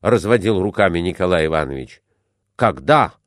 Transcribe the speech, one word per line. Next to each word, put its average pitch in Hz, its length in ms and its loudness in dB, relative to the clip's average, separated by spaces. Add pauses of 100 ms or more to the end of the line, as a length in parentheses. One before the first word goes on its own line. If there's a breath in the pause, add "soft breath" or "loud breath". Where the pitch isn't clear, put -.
разводил 104 600 0
руками 95 380 0
Николай 87 480 0
Иванович. 69 560 -6 (520)
«Когда? 123 580 0 (140)